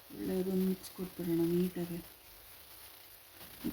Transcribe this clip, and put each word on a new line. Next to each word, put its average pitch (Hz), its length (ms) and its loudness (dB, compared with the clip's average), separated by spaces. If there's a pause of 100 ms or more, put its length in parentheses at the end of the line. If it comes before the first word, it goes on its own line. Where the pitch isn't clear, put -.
(160)
ಒಳ್ಳೆ 196 260 0
ಇದೊಂದು 190 300 4
ಮಿಕ್ಸ್ - 240 -6
ಕೊಟ್ಬಿಡೋಣ 170 440 0 (140)
ನೀಟಾಗಿ. 175 460 2 (1700)
ಈ - 60 2